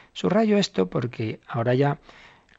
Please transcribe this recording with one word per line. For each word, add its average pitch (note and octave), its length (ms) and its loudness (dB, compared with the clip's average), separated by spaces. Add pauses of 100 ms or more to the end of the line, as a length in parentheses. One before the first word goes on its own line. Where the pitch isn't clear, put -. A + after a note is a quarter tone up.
(140)
Subrayo G#3 440 2
esto F#3 320 0
porque A#2 580 -6
ahora A#2+ 260 0
ya, C#3+ 240 2 (600)